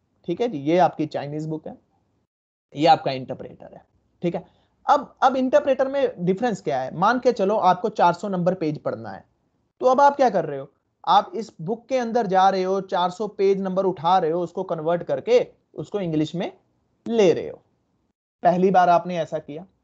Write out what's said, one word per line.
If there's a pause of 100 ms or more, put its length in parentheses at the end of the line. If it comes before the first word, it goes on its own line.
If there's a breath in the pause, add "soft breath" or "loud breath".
(280)
ठीक
है
जी,
ये
आपकी
चाइनीज
बुक
है, (1000)
ये
आपका
इंटरप्रेटर
है, (380)
ठीक
है। (420 soft breath)
अब,
अब
इंटरप्रेटर
में
डिफरेंस
क्या
है?
मान
के
चलो
आपको
चार
सौ
नंबर
पेज
पढ़ना
है, (560)
तो
अब
आप
क्या
कर
रहे
हो, (360)
आप
इस
बुक
के
अंदर
जा
रहे
हो,
चार
सौ
पेज
नंबर
उठा
रहे
हो,
उसको
कन्वर्ट
करके (280)
उसको
इंग्लिश
में (560)
ले
रहे
हो। (800)
पहली
बार
आपने
ऐसा
किया, (180)